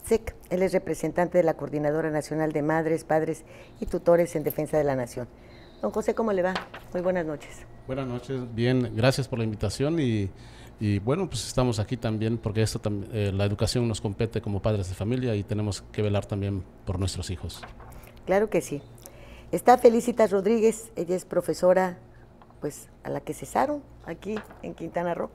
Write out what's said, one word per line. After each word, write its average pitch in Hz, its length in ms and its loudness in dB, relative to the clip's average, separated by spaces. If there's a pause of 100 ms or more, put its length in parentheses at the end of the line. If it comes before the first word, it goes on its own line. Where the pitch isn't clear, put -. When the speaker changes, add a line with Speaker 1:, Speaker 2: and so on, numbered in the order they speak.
Speaker 1:
Sec. - 320 -2 (140)
Él 185 120 0
es 185 100 2
representante 175 680 0
de 175 60 8
la 156 100 4
Coordinadora 147 560 -2
Nacional 156 420 -2
de 151 80 0
Madres, 160 440 0
Padres 156 400 0 (360)
y 208 60 -6
Tutores 170 500 4
en 156 80 -2
Defensa 151 320 -2
de 151 80 4
la 139 120 2
Nación. 123 320 -6 (520)
Don 214 120 -2
José, 220 220 0
¿cómo 220 200 0
le 185 80 2
va? 185 100 0 (400)
Muy 180 80 -4
buenas 180 240 0
noches. - 360 -10 (260)
Speaker 2:
Buenas 131 200 -4
noches, 123 480 -6
bien, 120 400 2
gracias 123 340 2
por 120 100 -4
la 113 80 0
invitación 110 520 -2
y 113 300 2 (520)
Y 104 200 2
bueno, 151 280 0
pues - 180 -8
estamos 123 340 0
aquí 113 160 -4
también 110 420 -2
porque 110 240 0
esto 107 180 -2
tam-, 101 320 -4
eh, 104 220 0
la 98 100 2
educación 110 440 2
nos 107 120 -2
compete 110 400 -2
como 101 220 -2
padres 101 260 0
de 92 60 -6
familia 120 400 -2
y 104 80 0
tenemos 104 400 -2 (100)
que 107 100 -2
velar 101 240 2
también 98 360 -2 (220)
por 92 160 -4
nuestros 95 300 -4
hijos. 90 300 -8 (680)
Speaker 1:
Claro 202 220 4
que 185 120 2
sí. 143 200 -6 (680)
Está 240 280 6
Felicitas 226 520 6
Rodríguez, 214 640 2
ella 175 220 -2
es 175 80 -8
profesora, 180 720 2 (640)
pues, - 280 -10 (140)
a - 80 -10
la 143 100 -4
que 151 140 -8
cesaron 277 480 0 (240)
aquí 180 300 -6 (260)
en 170 120 -10
Quintana 170 400 -2
Roo. 180 200 -4